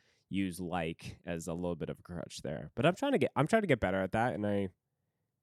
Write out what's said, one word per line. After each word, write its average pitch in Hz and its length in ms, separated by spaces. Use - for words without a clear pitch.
use 95 320
"like" 85 640
as 85 220
a 82 80
little 87 220
bit 78 140
of - 100
a - 20
crutch - 400
there. - 320
But 120 120
I'm 180 100
trying 285 160
to 254 60
get, - 180
I'm 143 100
trying 220 160
to 196 60
get 131 120
better 95 200
at 95 120
that. 110 220
And 104 120
I, 101 240